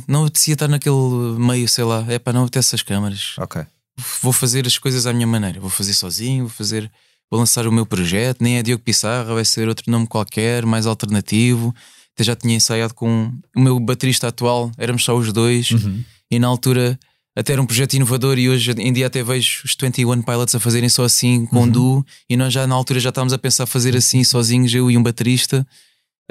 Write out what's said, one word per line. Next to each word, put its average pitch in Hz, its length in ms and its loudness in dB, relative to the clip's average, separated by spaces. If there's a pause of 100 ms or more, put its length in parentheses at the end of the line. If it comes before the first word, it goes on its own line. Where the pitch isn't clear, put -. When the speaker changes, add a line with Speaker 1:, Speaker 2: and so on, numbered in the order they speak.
Speaker 1:
não 147 160 2
apetecia 151 300 0
estar 147 140 0
naquele 127 720 0
meio, 123 300 2
sei 120 160 0
lá, 113 240 0
"É 120 100 -2
pá, 123 140 -4
não 123 100 2
apetece 123 320 0
as 110 80 -4
câmaras. 101 560 -4
Speaker 2:
Ok. 85 240 -8 (580)
Speaker 1:
Vou 127 120 0
fazer 127 340 0
as 120 100 0
coisas 127 300 -2
à 120 60 0
minha 120 140 0
maneira, 104 340 -2
vou 95 100 -8
fazer 98 240 -4
sozinho, 120 520 -4
vou 113 60 -8
fazer, 107 380 -6 (400)
vou 110 100 0
lançar 117 260 0
o 113 60 2
meu 113 140 2
projeto, 104 560 -2
nem 120 160 2
é 117 40 -2
Diogo 113 200 -2
Pissarra, 113 520 -2
vai 113 100 -2
ser 110 240 0
outro 113 220 -4
nome 113 160 2
qualquer, 113 600 -2
mais 113 200 0
alternativo." 113 840 0 (420)
Até 120 100 -2
já 120 100 0
tinha 117 220 0
ensaiado 113 380 0
com 113 360 0 (240)
o - 60 2
meu 127 180 4
baterista 127 500 -2
atual, 120 500 -2
éramos 117 260 -2
só 120 100 0
os 117 200 0
dois, 120 380 2
Speaker 2:
Uhum. 101 300 0 (280)
Speaker 1:
e 120 80 0
na 123 100 2
altura 123 500 0 (380)
até 127 160 -4
era 139 80 0
um 131 60 2
projeto 135 260 0
inovador 127 460 0
e 123 100 2
hoje 123 300 0
em 113 120 -2
dia 127 180 0
até 127 140 -4
vejo 123 440 -2
os - 100 -4
Twenty 131 260 -2
One 120 200 0
Pilots 120 320 -2
a 120 40 0
fazerem 120 300 2
só 123 160 2
assim, 123 400 2
com 120 200 2
Speaker 2:
Uhum. 120 60 4
Speaker 1:
duo, 127 360 2 (200)
e 123 80 0
nós 127 200 0
já 131 120 0
na 131 80 0
altura 127 260 0
já 123 100 0
estávamos 127 240 -2
a 131 40 -4
pensar 127 280 -2
fazer 123 280 0
assim, 127 300 2
sozinhos, 120 500 2
eu 123 160 2
e 120 60 4
um 120 60 6
baterista. 123 640 0 (640)